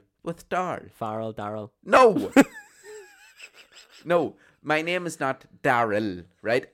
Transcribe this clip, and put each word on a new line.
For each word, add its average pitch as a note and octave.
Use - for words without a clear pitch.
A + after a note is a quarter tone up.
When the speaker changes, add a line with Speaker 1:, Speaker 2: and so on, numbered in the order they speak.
Speaker 1:
with -
Darl. F3
Speaker 2:
Farrell A2
Darrell. G#2
Speaker 1:
No. A3
Speaker 2:
<laughs> C#4
Speaker 1:
No, D#3
my D3+
name F3
is D#3
not C3+
Daryl, A2
right? A#2